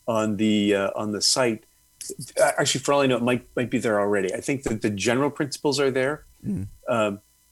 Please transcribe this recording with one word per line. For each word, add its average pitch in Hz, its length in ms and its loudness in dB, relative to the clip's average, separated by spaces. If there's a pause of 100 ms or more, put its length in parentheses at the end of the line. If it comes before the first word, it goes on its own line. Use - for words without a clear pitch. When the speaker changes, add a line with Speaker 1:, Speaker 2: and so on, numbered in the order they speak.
Speaker 1:
on 110 260 0
the, 104 400 2
uh, 98 180 0
on 107 200 -4
the 98 80 -4
site. 120 420 0 (760)
Uh, 147 160 4
actually, 139 240 0
for - 120 0
all 143 80 4
I 139 60 4
know, 127 80 2
it 113 80 -2
might, 123 320 0
might 120 140 -2
be 131 80 0
there 107 200 0
already. 101 360 0
I 120 80 -6
think 139 220 -4
that 110 180 -4
the 113 80 0
general 120 400 0
principles 139 500 -2
are 139 120 2
there, 131 340 -2 (200)
Speaker 2:
Mm. 101 220 -4 (220)
Speaker 1:
um, 107 320 0 (300)